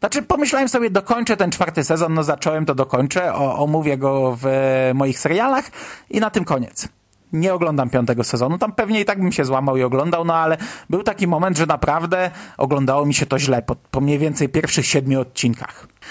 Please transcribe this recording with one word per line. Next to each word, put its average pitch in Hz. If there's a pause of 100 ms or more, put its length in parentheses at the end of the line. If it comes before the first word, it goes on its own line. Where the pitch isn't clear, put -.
Znaczy, 254
pomyślałem 269
sobie, 233
dokończę 220
ten 175
czwarty 165
sezon, 165
no 160
zacząłem, 156
to 143
dokończę, 139
o-, 139
omówię 147
go 135
w, 135
e, 131
moich 135
serialach 240 (460)
i 214
na 214
tym 180
koniec. - (440)
Nie 175
oglądam 151
piątego 120
sezonu, 135
tam 220
pewnie 214
i 208
tak 196
bym 185
się 151
złamał 135
i 131
oglądał, 151
no 170
ale 160 (340)
był 180
taki 202
moment, 175
że 160
naprawdę 165 (280)
oglądało 139
mi 147
się 143
to 135
źle 131
po, - (140)
po 131
mniej 143
więcej 147
pierwszych -
siedmiu 135
odcinkach. - (240)